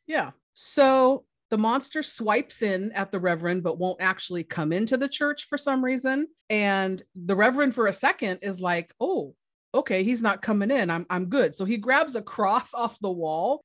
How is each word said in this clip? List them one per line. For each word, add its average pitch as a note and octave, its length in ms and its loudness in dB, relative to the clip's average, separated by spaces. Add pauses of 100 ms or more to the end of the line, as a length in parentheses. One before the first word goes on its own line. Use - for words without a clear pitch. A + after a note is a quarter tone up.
Yeah. A3+ 260 -2 (220)
So C4 680 4 (280)
the A3 80 2
monster C4 420 0
swipes A#3 600 -2
in G3+ 300 -2
at G3 180 -4
the G3 80 -4
Reverend, F3 420 0
but E3 160 -2
won't F#3 240 -2
actually F#3 420 -2
come D#3+ 300 -2
into A3 240 0
the C4+ 100 0
church D4 400 -4
for D4 100 -4
some C4 280 0
reason. C4 420 -2 (220)
And G3 520 0 (140)
the F#3 200 -2
Reverend, B3+ 400 4
for A#3 100 2
a G3 80 2
second, A#3+ 480 -2
is G3 180 -6
like, F3 400 -2
"Oh, A#3 360 -4 (400)
okay, F#3 280 2
he's A#3 200 0
not G3 180 2
coming G#3 300 0
in. A3 180 2
I'm, E3+ 220 -2
I'm F#3 160 -2
good." F#3+ 260 2
So G3 120 -6
he A3+ 120 0
grabs C4 380 0
a G#3+ 80 -6
cross - 500 0
off A#3+ 280 -4
the G3 100 -2
wall F3 540 -2